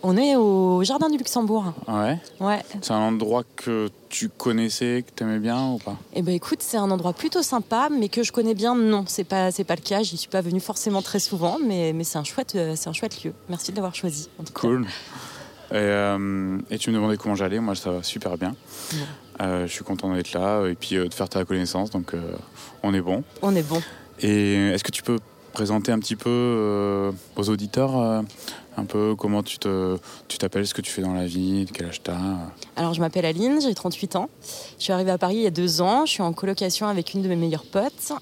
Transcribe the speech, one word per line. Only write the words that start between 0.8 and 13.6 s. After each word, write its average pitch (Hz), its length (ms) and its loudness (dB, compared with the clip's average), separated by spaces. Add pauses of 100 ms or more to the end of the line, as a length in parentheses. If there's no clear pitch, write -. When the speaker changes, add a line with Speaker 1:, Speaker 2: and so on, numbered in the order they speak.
Speaker 1:
Jardin 294 240 2
du 302 80 4
Luxembourg. 220 560 0 (160)
Speaker 2:
Ouais. 113 300 0 (200)
Speaker 1:
Ouais. 202 240 0 (200)
Speaker 2:
C'est - 100 -2
un 110 80 4
endroit 110 440 2 (120)
que 110 320 -2 (220)
tu - 180 -2
connaissais, 120 800 0
que - 60 -20
t'aimais 110 260 -2
bien 120 320 0
ou 123 80 -2
pas ? 101 180 -8 (160)
Speaker 1:
Eh - 80 -2
ben 180 140 2
écoute, 175 260 -2
c'est - 160 -2
un 202 140 2
endroit 180 240 0
plutôt 330 260 0
sympa, 247 500 0
mais 226 200 2
que 240 120 0
je 220 80 0
connais 226 240 2
bien, 226 200 2
non. 214 340 4
C'est 196 160 -2
pas, 190 280 2
c'est 190 120 -2
pas 175 120 0
le 160 40 -10
cas, 202 220 0
j'y 170 160 -4
suis - 100 -6
pas 190 140 0
venue 175 180 0
forcément 196 400 0
très 202 180 -2
souvent, 180 380 0 (100)
mais, 170 280 2
mais 165 100 -2
c'est - 140 -4
un 151 60 -2
chouette, - 320 -4
euh, 160 200 0
c'est 165 140 -6
un - 20 -6
chouette - 320 -6
lieu. 160 80 -4 (160)
Merci 175 220 -6